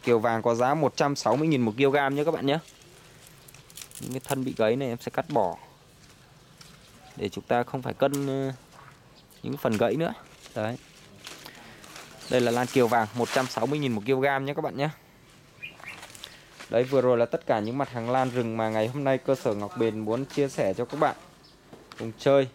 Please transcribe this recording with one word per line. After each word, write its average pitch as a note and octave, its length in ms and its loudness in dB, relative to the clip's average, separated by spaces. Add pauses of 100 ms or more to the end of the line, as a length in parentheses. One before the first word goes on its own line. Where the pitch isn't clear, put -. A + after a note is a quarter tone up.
Kiều A#2+ 160 4
vàng A2+ 240 2
có A#2 120 4
giá B2 200 2
một D3+ 220 0
trăm C#3+ 200 2
sáu - 200 2
mươi D#3 120 2
nghìn C#3 140 4
một A2 140 2
kg C#3 380 4
nhé D3 100 0
các D#3+ 100 2
bạn B2+ 120 -2
nhé. C#3+ 120 2 (1400)
Những C3 120 -10
cái B2+ 80 -8
thân C3+ 240 -4
bị C3 120 -4
gãy A2+ 200 4
này C3+ 120 -4
em A#2 120 -6
sẽ A#2+ 100 -8
cắt - 180 -2
bỏ G2+ 280 0 (1600)
để G2+ 120 -4
chúng G2+ 160 -8
ta B2 180 0
không C3 200 -6
phải B2 120 -6
cân, C#3 320 0
ờ, C3+ 260 -4 (920)
những C3+ 140 -6
phần A2+ 200 0
gãy A2+ 200 2
nữa. E3 160 -2 (420)
Đấy. A#2 240 -4 (1500)
Đây B2+ 100 4
là A#2+ 100 4
lan A#2+ 160 2
kiều B2 220 4
vàng A2+ 260 4
một A#2 180 0
trăm C3 140 2
sáu - 200 -2
mươi D3 120 0
nghìn C#3 140 0
một G#2 140 -2
kg C3+ 380 0
nhé C#3 100 -4
các D#3 80 -4
bạn A2 140 -6
nhé. C#3+ 120 -2 (1800)
Đấy, A#2+ 140 4
vừa C3 160 4
rồi B2 180 6
là A#2 80 4
tất - 200 -6
cả A#2 140 2
những A#2 180 -4
mặt C#3 120 -2
hàng A#2+ 200 -4
lan B2+ 200 2
rừng A#2 260 -2
mà A2+ 120 0
ngày A2 200 0
hôm C#3 160 -6
nay C3+ 140 2
cơ C3+ 160 0
sở A#2+ 200 -2
Ngọc G#2 240 -6
Bền A2+ 200 0
muốn A2 260 -2
chia C#3 240 -2
sẻ G#2 260 0
cho B2 100 -4
các C#3+ 160 -6
bạn D3 160 2 (840)
cùng A2+ 200 -8
chơi. C#3 360 4